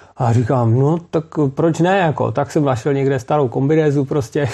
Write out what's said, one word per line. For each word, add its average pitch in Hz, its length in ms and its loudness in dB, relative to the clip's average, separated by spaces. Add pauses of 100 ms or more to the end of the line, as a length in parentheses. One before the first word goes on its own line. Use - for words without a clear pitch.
(180)
A 117 160 0
říkám, 120 460 2
no 151 180 2 (120)
tak 156 140 -2 (320)
proč 160 240 0
ne, 185 180 2
jako, 143 340 0
tak 139 200 -4
jsem 151 140 0
našel 135 280 -2
někde 135 260 0
starou 147 280 0
kombinézu 139 580 0
prostě, 143 480 -2